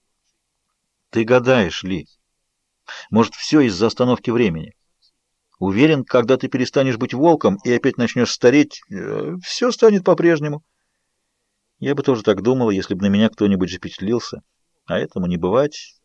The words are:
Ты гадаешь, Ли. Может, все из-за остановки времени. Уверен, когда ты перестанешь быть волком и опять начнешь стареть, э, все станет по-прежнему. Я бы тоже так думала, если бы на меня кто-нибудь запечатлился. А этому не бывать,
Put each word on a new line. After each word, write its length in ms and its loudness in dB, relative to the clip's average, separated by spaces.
Ты 140 0
гадаешь, 600 2
Ли. 240 -6
Может, 240 2
все 260 0
из-за 260 0
остановки 440 -2
времени. 440 -2
Уверен, 460 0
когда 320 2
ты 120 -8
перестанешь 500 -2
быть 160 -6
волком 500 2
и 80 0
опять 240 0
начнешь 340 -2
стареть, 600 2
э, 520 -8
все 280 -4
станет 340 2
по-прежнему. 600 0
Я 160 -2
бы 80 -4
тоже 200 0
так 200 2
думала, 280 2
если 240 -2
бы 80 -6
на 60 2
меня 200 4
кто-нибудь 420 0
запечатлился. 720 -8
А 140 -4
этому 280 -6
не 100 -2
бывать, 680 -2